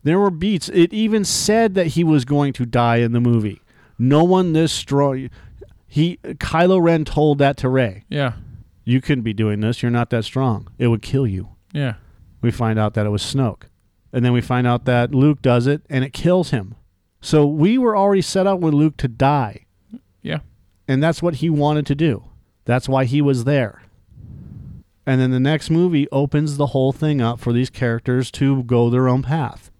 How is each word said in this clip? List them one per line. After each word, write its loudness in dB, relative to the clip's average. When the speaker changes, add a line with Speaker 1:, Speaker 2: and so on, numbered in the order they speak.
Speaker 1:
There 2
were 4
beats. -2
It 2
even 0
said 0
that 0
he 0
was 2
going 0
to -4
die 2
in 2
the 0
movie. 0
No 4
one 2
this 2
strong. -2
He, 0
Kylo 0
Ren 2
told 2
that 2
to -2
Rey. -2
Speaker 2:
Yeah. -4
Speaker 1:
"You 2
couldn't -2
be -4
doing 0
this. -2
You're 0
not 0
that -2
strong. -4
It 0
would 0
kill -2
you." -6
Speaker 2:
Yeah. -4
Speaker 1:
We 2
find -2
out 0
that 0
it -2
was -2
Snoke. -4
And -2
then 2
we 2
find -2
out 0
that 0
Luke 2
does 2
it, -2
and -2
it -8
kills 0
him. -6
So 2
we 2
were 0
already 2
set 0
up 0
with 0
Luke 2
to -4
die. -2
Speaker 2:
Yeah. -6
Speaker 1:
And 0
that's 0
what -2
he -2
wanted 0
to -2
do. -2
That's -2
why 0
he 0
was 0
there. -2
And 2
then 2
the 0
next 0
movie 2
opens 0
the 0
whole 0
thing -2
up -2
for -2
these 0
characters -2
to 0
go 2
their 2
own 2
path. -6